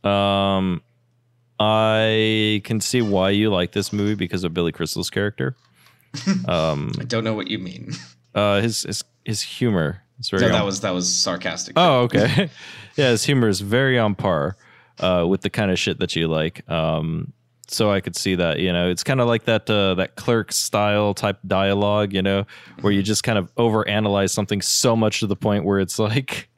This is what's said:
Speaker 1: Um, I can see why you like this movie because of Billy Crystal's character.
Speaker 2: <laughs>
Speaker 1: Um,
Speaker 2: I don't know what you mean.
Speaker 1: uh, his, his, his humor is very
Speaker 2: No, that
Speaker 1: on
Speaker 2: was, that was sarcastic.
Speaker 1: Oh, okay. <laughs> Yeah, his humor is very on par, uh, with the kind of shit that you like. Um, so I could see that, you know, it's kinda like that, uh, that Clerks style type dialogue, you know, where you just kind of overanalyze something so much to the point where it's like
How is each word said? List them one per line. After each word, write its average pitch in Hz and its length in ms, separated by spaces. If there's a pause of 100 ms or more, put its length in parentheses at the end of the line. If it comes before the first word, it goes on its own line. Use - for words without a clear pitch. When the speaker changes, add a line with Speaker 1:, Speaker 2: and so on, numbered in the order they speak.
Speaker 1:
Um, 98 760 (760)
I 110 1040
can 107 160
see 123 220
why 98 280
you 107 200
like 90 220
this 101 200
movie 104 220
because 92 300
of 85 100
Billy 85 180
Crystal's - 380
character. 104 500
Speaker 2:
<laughs> - 60 (840)
Speaker 1:
Um, 80 500
Speaker 2:
I - 60
don't 113 200
know 110 100
what 104 140
you 104 100
mean. - 340 (420)
Speaker 1:
uh, 101 260
his, 113 220
his, - 220 (200)
his 110 180
humor 92 600 (160)
is - 120
very 95 120
Speaker 2:
No, - 60
that 107 120
Speaker 1:
on 104 60
Speaker 2:
was, 98 140
that 98 140
was 90 180
sarcastic. 87 640
Speaker 1:
Oh, 160 260
okay. 120 520
<laughs> - 420
Yeah, 135 140
his 113 140
humor 127 240
is 95 120
very 127 380
on 107 180
par, 78 400 (420)
uh, 90 300
with 95 140
the 101 80
kind 101 200
of 90 80
shit - 220
that 90 160
you 82 100
like. 80 420
Um, 80 640 (380)
so 107 220
I 98 80
could 87 160
see 95 200
that, 85 240
you 92 120
know, 87 160
it's 90 160
kinda 135 220
like 117 180
that, 110 240
uh, 98 280
that 92 200
Clerks 117 400
style 104 560
type 98 340
dialogue, 101 680
you 95 80
know, 98 240 (340)
where 104 140
you 98 80
just 104 220
kind 113 140
of 87 180
overanalyze 104 720
something 101 320
so - 340
much 110 240
to 110 60
the 95 100
point 101 300
where 98 120
it's 95 200
like 113 600